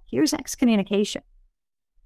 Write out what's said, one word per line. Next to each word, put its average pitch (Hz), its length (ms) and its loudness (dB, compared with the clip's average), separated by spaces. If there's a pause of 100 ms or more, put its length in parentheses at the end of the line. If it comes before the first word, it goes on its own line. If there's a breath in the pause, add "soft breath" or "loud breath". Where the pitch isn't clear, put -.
here's 285 240 0
excommunication. 208 880 0 (840)